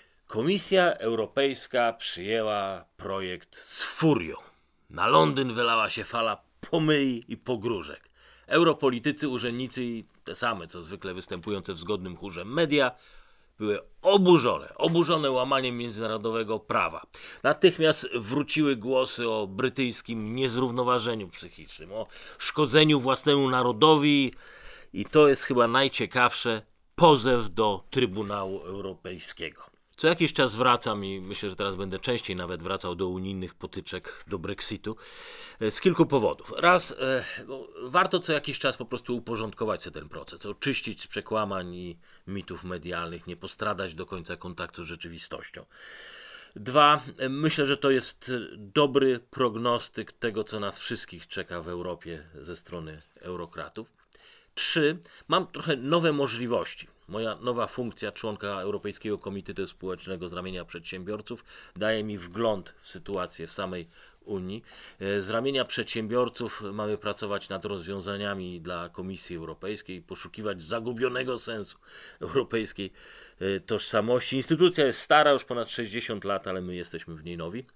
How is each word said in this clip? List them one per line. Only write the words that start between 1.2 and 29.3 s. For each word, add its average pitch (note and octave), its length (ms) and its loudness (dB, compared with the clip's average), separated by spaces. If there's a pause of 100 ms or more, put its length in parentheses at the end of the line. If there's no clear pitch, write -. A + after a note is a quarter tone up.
przyjęła G2+ 920 -4 (120)
projekt F#2+ 580 -6
z - 280 -6
furią. G#2+ 520 2 (540)
Na F2 180 0
Londyn C#3 460 6
wylała A2+ 360 2
się A2 140 -6
fala A2+ 380 -2 (300)
pomyj C#3+ 560 2
i A2+ 100 -8
pogróżek. G#2+ 720 -4 (380)
Europolitycy, C#3+ 800 2
urzędnicy B2 540 -4
i A#2 220 -6 (180)
te F2 120 -10
same, G#2 320 -2
co F2 160 -12
zwykle F#2 300 -8
występujące F#2 600 -6
w E2 40 -10
zgodnym F2+ 400 -6
chórze F2 280 -10
media, C#3+ 460 2 (680)
były G#2 200 0 (220)
oburzone, E3+ 760 6
oburzone D#3+ 560 4
łamaniem B2+ 460 2
międzynarodowego A2 840 -2
prawa. E2+ 460 -2 (380)
Natychmiast D#3 720 2
wróciły C#3 600 0
głosy A#2+ 540 -2
o G#2+ 180 -2
brytyjskim A2+ 880 -4
niezrównoważeniu A#2+ 920 0
psychicznym, E2 640 -18
o G#2+ 160 -6 (300)
szkodzeniu D3+ 600 6
własnemu C3+ 500 4
narodowi C#3 840 6 (600)
i, G2+ 120 -4
to D3+ 220 8
jest C3+ 160 6
chyba A#2+ 240 4
najciekawsze, B2 920 2 (340)
pozew B2 580 8
do G#2 360 2
Trybunału G2+ 720 -2
Europejskiego. F#2 1160 -10 (200)